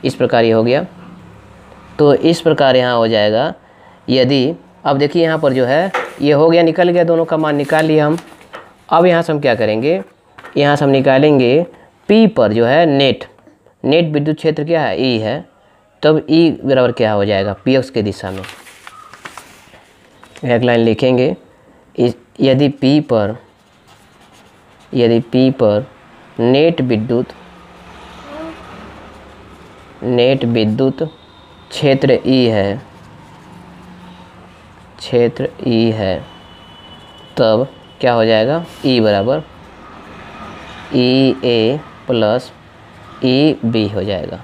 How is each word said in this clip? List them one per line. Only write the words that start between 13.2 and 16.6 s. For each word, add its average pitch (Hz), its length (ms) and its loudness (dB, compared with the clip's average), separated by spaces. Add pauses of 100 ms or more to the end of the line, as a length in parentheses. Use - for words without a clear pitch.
नेट 156 280 0
विद्युत 151 240 -2
क्षेत्र 156 280 -4
क्या 160 180 -2
है, 95 220 -4
ई 123 140 0
है, 120 260 -6 (580)
तब 156 280 2
ई 160 200 4 (120)